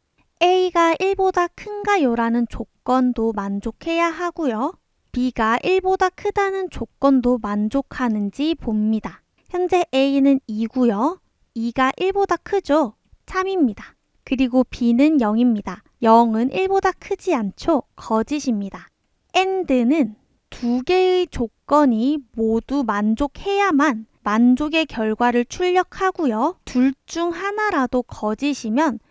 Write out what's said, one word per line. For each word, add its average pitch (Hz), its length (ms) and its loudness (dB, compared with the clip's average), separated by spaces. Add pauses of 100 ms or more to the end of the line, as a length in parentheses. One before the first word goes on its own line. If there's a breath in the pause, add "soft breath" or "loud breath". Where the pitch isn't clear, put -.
(420)
A가 349 560 4
일보다 381 500 0
큰가요? 403 680 -2
라는 233 320 0
조건도 247 840 -2
만족해야 220 720 -4
하고요. 320 640 -4 (400)
B가 247 500 0
일보다 381 460 0
크다는 392 640 -4
조건도 254 680 0
만족하는지 214 1160 -2
봅니다. 214 680 -4 (280)
현재 359 420 0
A는 277 540 2
이고요. 233 760 -2 (340)
이가 240 440 -2
일보다 381 380 0
크죠? 302 580 0 (320)
참입니다. 370 680 -2 (280)
그리고 254 400 2
B는 262 560 2
영입니다. 214 640 0 (200)
영은 226 500 4
일보다 381 400 0
크지 - 420 -4
않죠? 240 480 -2 (140)
거짓입니다. 220 920 -4 (480)
and는 302 800 2 (340)
두 247 340 -4
개의 370 440 2
조건이 262 920 0 (140)
모두 226 520 -2
만족해야만 269 1200 0 (160)
만족의 254 640 2
결과를 240 580 0
출력하고요. 359 1200 -2
둘 262 300 0 (120)
중 339 240 -4
하나라도 359 760 -2
거짓이면 240 960 -4 (100)